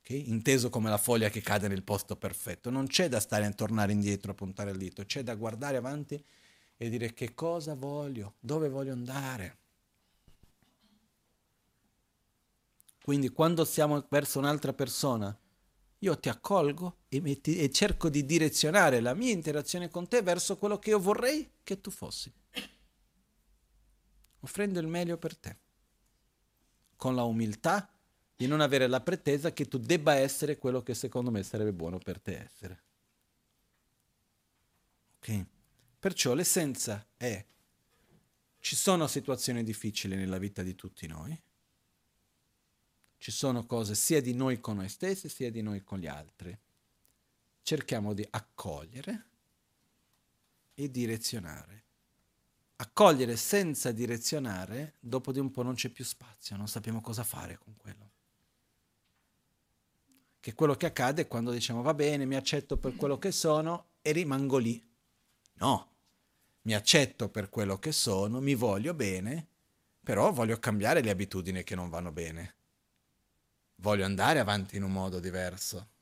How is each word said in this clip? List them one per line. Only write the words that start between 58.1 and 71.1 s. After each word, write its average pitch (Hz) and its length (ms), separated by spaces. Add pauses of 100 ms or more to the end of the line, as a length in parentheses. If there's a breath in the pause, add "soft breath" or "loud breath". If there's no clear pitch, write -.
Che 117 120
è - 20
quello 147 220
che 170 100
accade 147 420
quando 120 220
diciamo, 120 320
"Va 147 140
bene, 147 300
mi 135 100
accetto 139 420
per 127 180
quello 143 220
che 123 140
sono 160 640 (100)
e 151 80
rimango 139 480
lì." 117 280 (640)
No, 113 380 (680)
mi 110 140
accetto 110 540
per 101 200
quello 98 300
che 156 120
sono, 107 500
mi 139 120
voglio 113 400
bene, 110 540 (560)
però 117 280
voglio 113 280
cambiare 113 420
le 110 80
abitudini 92 540